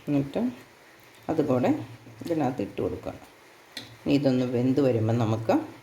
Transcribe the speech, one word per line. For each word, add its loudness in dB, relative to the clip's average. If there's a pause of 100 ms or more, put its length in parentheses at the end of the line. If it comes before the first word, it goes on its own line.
എന്നിട്ട് 0 (920)
അതുകൂടെ 2 (540)
ഇതിനകത്ത് -2
ഇട്ട് -8
കൊടുക്കുക. -8 (840)
ഇനി 2
ഇതൊന്ന് 2
വെന്ത് 2
വരുമ്പം 2
നമുക്ക് 2 (260)